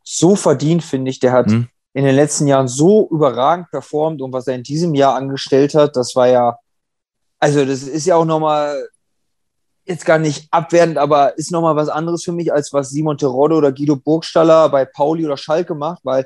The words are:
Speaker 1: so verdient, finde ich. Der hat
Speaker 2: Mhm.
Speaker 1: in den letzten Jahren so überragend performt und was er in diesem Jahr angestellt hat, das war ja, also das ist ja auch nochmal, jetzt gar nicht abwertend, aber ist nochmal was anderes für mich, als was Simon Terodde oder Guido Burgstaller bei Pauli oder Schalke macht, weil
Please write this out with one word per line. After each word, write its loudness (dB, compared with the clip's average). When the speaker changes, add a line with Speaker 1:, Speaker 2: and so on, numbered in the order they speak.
Speaker 1:
so 2
verdient, 0
finde -6
ich. -12
Der 2
hat 2
Speaker 2:
Mhm. 0
Speaker 1:
in -2
den 4
letzten 0
Jahren 2
so 2
überragend 0
performt -6
und -10
was -6
er -4
in -10
diesem -4
Jahr 4
angestellt 0
hat, 2
das -4
war 4
ja, 2
also 2
das -4
ist -8
ja 2
auch 4
nochmal, -2
jetzt -8
gar 4
nicht -4
abwertend, 2
aber 2
ist -10
nochmal 0
was -2
anderes -6
für -8
mich, -4
als -4
was -4
Simon -4
Terodde 0
oder 2
Guido 0
Burgstaller 2
bei 0
Pauli -4
oder -4
Schalke -4
macht, -8
weil -2